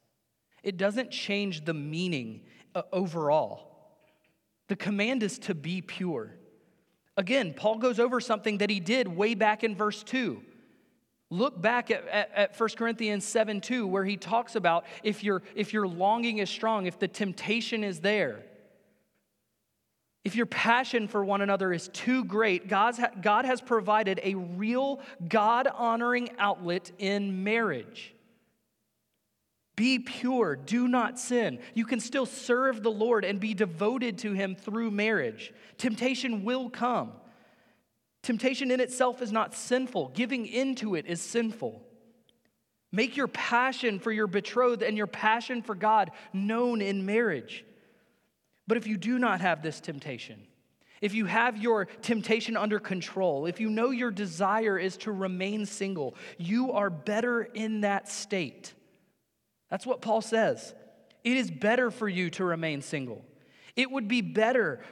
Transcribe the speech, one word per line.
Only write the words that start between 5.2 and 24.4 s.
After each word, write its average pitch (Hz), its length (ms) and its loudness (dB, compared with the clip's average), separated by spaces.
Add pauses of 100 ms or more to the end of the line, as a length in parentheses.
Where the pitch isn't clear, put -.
is 190 160 -2
to 202 160 -4
be 165 260 -4
pure. 165 540 -6 (840)
Again, 196 360 2
Paul 220 260 0
goes 233 200 2
over 240 200 4
something 214 400 0
that 208 100 2
he 202 100 0
did 214 280 2
way 196 280 2
back 214 280 4
in 220 120 0
verse 208 280 -2
two. 214 400 -2 (880)
Look 196 300 0
back 233 320 2
at, 175 160 -4
at, 196 260 0
at 202 220 2
First 220 220 -2
Corinthians 226 480 -2
seven 214 340 0
two, 240 280 -2
where 190 180 0
he 202 100 0
talks 226 400 -2
about 170 300 2 (180)
if 208 200 -2
your, 196 180 0 (140)
if 214 180 -4
your 214 140 2
longing 214 500 0
is 196 120 0
strong, 220 360 0
if 175 140 -6
the 190 100 2
temptation 214 760 -2
is 185 160 -4
there, 175 440 0 (1800)
if 196 120 -4
your 233 100 2
passion 233 600 0
for 208 160 0
one 196 160 2
another 196 320 2
is 170 180 -4
too 254 360 0
great, 196 420 2
God's 214 300 4
ha-, 240 140 0 (100)
God 214 240 4
has 254 160 2
provided 208 640 2
a 196 120 0
real 220 640 0 (260)